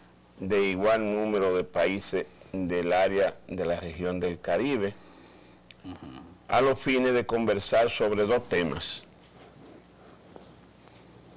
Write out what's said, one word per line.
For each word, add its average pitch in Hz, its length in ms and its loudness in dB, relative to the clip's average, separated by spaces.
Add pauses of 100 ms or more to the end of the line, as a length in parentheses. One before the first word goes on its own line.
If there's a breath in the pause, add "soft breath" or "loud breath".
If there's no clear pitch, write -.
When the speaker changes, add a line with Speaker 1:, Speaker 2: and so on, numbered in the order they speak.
(400 soft breath)
Speaker 1:
de 98 240 2
igual 104 400 2
número 104 500 0
de 90 100 0
países 90 640 -2 (240)
del 87 440 -2
área 95 420 2 (100)
de 90 200 -6
la 85 120 0
región 90 400 -4
del 87 220 -4
Caribe, 101 540 0 (920 loud breath)
Speaker 2:
Ujú. 92 120 -14 (520)
Speaker 1:
a 117 140 4
los 135 180 2
fines 127 320 2
de 120 140 2
conversar 113 640 2
sobre 104 320 0
dos 101 260 2
temas. 82 560 -2 (2250)